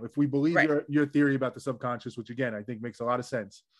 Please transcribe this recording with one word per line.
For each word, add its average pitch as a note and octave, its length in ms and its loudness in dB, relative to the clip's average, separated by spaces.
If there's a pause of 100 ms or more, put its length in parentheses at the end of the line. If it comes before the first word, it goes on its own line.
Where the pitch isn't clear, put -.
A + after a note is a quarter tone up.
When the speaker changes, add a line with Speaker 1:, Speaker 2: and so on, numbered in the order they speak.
Speaker 1:
if A2+ 140 -8
we D3 80 4
believe C#3+ 300 2
Speaker 2:
Right. D#3 120 4
Speaker 1:
your, D3+ 220 2
your D3 160 4
theory C#3+ 300 4
about B2+ 180 0
the - 80 -14
subconscious, B2 560 -6
which A2+ 120 -10
again, B2 240 -4
I G#2 80 -6
think A2 200 -8
makes A#2 180 -10
a A#2 60 -4
lot B2 140 0
of B2 60 -6
sense, G#2+ 380 -8 (160)